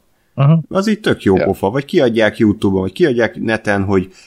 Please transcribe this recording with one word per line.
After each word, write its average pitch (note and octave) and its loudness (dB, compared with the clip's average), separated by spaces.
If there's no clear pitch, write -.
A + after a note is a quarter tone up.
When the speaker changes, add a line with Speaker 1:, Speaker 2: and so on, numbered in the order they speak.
Speaker 1:
Aha. D3+ 2
Speaker 2:
Az G3 -4
így G#3+ -2
tök - -2
jó F#2+ 2
Speaker 3:
Ja. - 0
Speaker 2:
pofa, F#2+ -2
vagy C#3 -4
kiadják A2+ 0
YouTube-on, G2+ 2
vagy F#2+ -4
kiadják A#2+ 0
neten, G#2 -2
hogy F#2+ 0